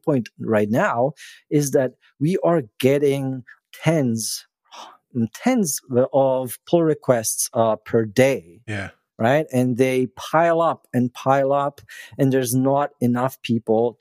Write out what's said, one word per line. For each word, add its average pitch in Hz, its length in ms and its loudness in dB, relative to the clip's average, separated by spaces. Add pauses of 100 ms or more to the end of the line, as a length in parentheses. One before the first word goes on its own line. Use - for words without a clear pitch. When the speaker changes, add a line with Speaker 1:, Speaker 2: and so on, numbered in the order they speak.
Speaker 1:
point 135 240 -2 (100)
right 107 320 0
now 139 420 0 (380)
is 147 220 0
that 131 200 0 (280)
we 165 240 0
are 165 180 2 (160)
getting 135 640 0 (300)
tens, 123 760 -2 (880)
tens 240 460 -2 (320)
of 131 520 0
pull 170 200 2
requests, 135 680 0
uh, 113 200 2
per 113 300 -2
day. 107 640 -2
Speaker 2:
Yeah. 98 220 -8 (280)
Speaker 1:
Right? 139 340 2
And 127 260 0
they 131 360 0
pile 165 460 0
up 160 340 -2
and 123 180 0
pile 135 400 0
up, 139 280 -2 (380)
and 135 140 2
there's 127 220 0
not 135 360 0 (100)
enough 123 420 -2
people 113 580 -2